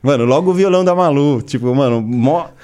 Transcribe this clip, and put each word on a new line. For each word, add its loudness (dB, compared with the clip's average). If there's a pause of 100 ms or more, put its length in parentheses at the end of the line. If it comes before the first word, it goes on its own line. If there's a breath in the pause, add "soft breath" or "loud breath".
Mano, 0
logo 2
o 0
violão 2
da 2
Malu, 0
tipo, -4
mano, 0
mó, -2 (160)